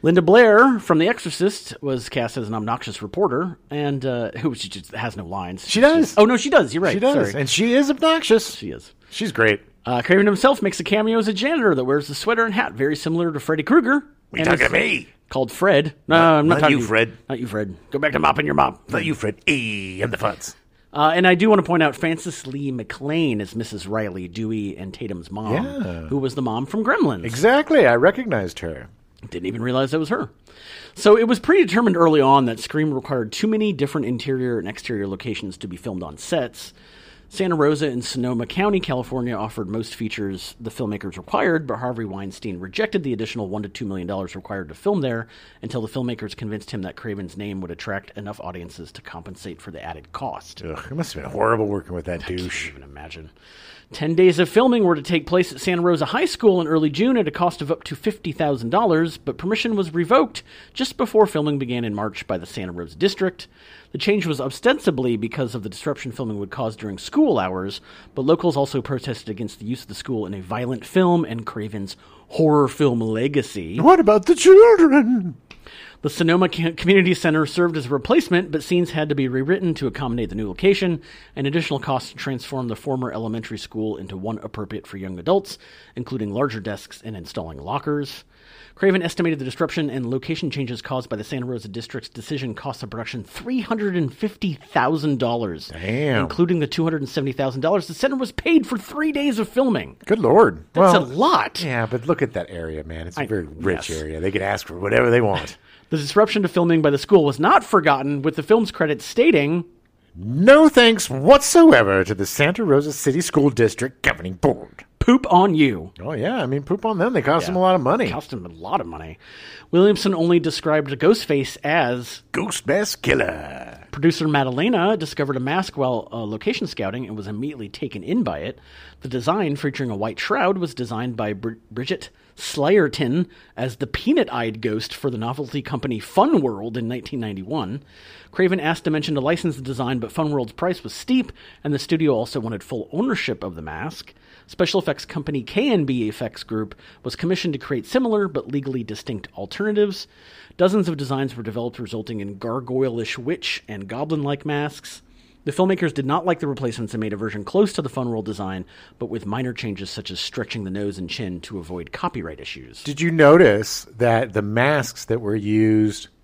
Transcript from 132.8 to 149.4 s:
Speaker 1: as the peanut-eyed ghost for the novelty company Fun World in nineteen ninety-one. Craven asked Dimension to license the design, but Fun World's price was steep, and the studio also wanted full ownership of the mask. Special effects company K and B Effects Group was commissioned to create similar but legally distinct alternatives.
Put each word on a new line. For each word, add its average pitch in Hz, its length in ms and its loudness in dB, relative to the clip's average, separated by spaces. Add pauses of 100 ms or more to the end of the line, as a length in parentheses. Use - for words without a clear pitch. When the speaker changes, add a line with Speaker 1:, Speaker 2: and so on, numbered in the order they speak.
Speaker 1:
as 123 200 -6
the 135 100 -4
peanut-eyed 120 760 -2
ghost 110 340 -4
for 139 160 -4
the 120 80 -6
novelty 127 440 -6
company 123 360 -6
Fun 220 420 2
World 113 360 -4
in 113 120 -4
nineteen 123 320 -8
ninety-one. 107 640 -6 (500)
Craven 185 280 0
asked 160 240 -2
Dimension 156 320 -2
to 139 40 -2
license 160 360 -2
the 131 60 -14
design, 127 360 -4
but 113 140 -8
Fun 156 180 -2
World's 131 220 -4
price 180 300 -4
was - 120 -12
steep, - 380 -2 (320)
and 147 100 -2
the 135 40 -2
studio 156 340 0
also 117 280 -2
wanted 110 220 -8
full - 300 -8
ownership 190 520 -4
of 90 120 -10
the 82 60 -12
mask. 80 520 -12 (320)
Special 180 340 0
effects - 240 -6
company 147 380 -6
K 254 300 0
and 165 140 2
B 123 220 -2
Effects - 340 -8
Group 110 320 -6 (300)
was 123 100 -8
commissioned 175 400 -2
to 135 40 -8
create - 280 -6
similar 226 400 0
but 143 240 -6
legally 135 340 -4
distinct 104 520 -10
alternatives. 208 720 -2 (480)